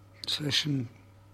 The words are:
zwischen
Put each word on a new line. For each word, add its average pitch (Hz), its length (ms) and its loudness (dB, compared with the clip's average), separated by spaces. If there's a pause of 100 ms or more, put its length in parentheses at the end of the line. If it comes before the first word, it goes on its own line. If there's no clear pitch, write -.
(280)
zwischen 139 640 0 (440)